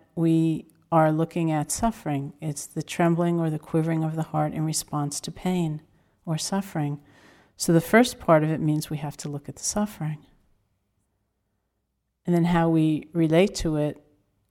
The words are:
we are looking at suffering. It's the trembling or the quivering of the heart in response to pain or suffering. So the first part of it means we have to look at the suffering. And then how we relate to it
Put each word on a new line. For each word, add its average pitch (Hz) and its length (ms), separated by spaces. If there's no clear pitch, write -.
we 165 500
are 160 200
looking 160 400
at 147 200
suffering. 147 720
It's 151 240
the - 180
trembling 170 560
or 160 100
the 156 100
quivering 160 440
of 160 120
the 160 80
heart 151 300
in 156 120
response 147 560
to - 100
pain 170 500
or 160 120
suffering. 156 640
So - 160
the 165 80
first 233 380
part 156 240
of 156 80
it 160 80
means 151 300
we 151 80
have 143 200
to - 120
look 143 200
at 143 60
the - 80
suffering. 160 560
And 175 100
then 170 100
how 170 240
we 156 440
relate 170 420
to 160 220
it 147 260